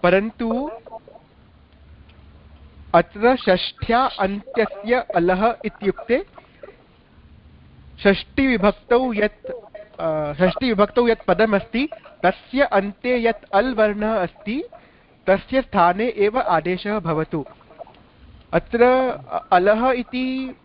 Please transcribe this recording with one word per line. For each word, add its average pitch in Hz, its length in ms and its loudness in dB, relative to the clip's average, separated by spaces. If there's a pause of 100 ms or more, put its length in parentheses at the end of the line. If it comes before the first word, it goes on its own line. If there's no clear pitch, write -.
परन्तु 226 680 0 (2250)
अत्र 226 400 2
षष्ठ्या 233 720 0
अन्त्यस्य 208 880 -4
अलः 196 600 0 (100)
इत्युक्ते 226 600 -4 (1700)
षष्टिविभक्तौ 240 1120 2
यत्, 208 320 -4 (540)
अ, 156 340 -4
षष्टिविभक्तौ 208 760 0
यत् 226 200 0
पदमस्ति, 214 600 0 (360)
तस्य - 360 -2
अन्ते 226 640 0
यत् 226 300 0
अल् 233 220 2
वर्णः 214 460 0
अस्ति, 208 420 -6 (640)
तस्य 196 340 0
स्थाने 190 460 2
एव 208 320 0
आदेशः 180 600 -2
भवतु। 160 460 -4 (1080)
अत्र 233 300 0 (460)
अ-, - 220 -6
अलः 208 400 4
इति 254 720 -6